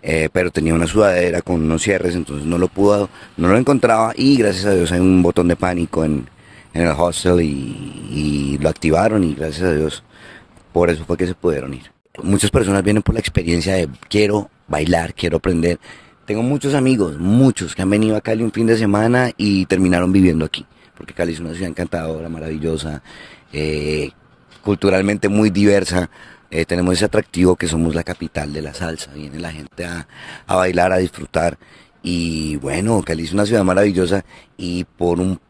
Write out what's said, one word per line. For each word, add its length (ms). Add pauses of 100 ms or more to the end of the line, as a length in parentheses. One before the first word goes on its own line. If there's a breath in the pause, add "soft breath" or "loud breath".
Eh, 300
pero 180
tenía 240
una 120
sudadera 560
con 200
unos 200
cierres, 340
entonces 280
no 140
lo 100
pudo, 400 (280 loud breath)
no 120
lo 80
encontraba, 600
y 200
gracias 300
a 80
Dios 160
hay 80
un 240
botón 240
de 80
pánico 500
en, 220 (480 loud breath)
en 80
el 60
hostel 520
y, 720
y 480
lo 100
activaron, 540
y 120
gracias 280
a 120
Dios 280 (720 loud breath)
por 180
eso 140
fue 120
que 100
se 80
pudieron 400
ir. 180 (300)
Muchas 280
personas 320
vienen 200
por 120
la 60
experiencia 540
de 140 (200)
quiero 420 (160)
bailar, 480
quiero 220
aprender. 420 (480 loud breath)
Tengo 160
muchos 320
amigos, 440
muchos 560
que 80
han 80
venido 260
a 40
Cali 220
un 100
fin 140
de 100
semana 600
y 300
terminaron 460
viviendo 320
aquí, 220 (300 soft breath)
porque 180
Cali 180
es 80
una 120
ciudad 160
encantadora, 600
maravillosa, 720 (500 loud breath)
eh, 580 (520)
culturalmente 680
muy 220
diversa. 600 (400 loud breath)
Eh, 140
tenemos 300
ese 120
atractivo 500
que 120
somos 260
la 100
capital 480
de 100
la 120
salsa. 380
Viene 260
la 140
gente 320
a, 220 (400 loud breath)
a 100
bailar, 360
a 60
disfrutar. 600 (440 soft breath)
Y 540
bueno, 460
Cali 220
es 80
una 140
ciudad 180
maravillosa 600 (320 loud breath)
y 280
por 360
un 300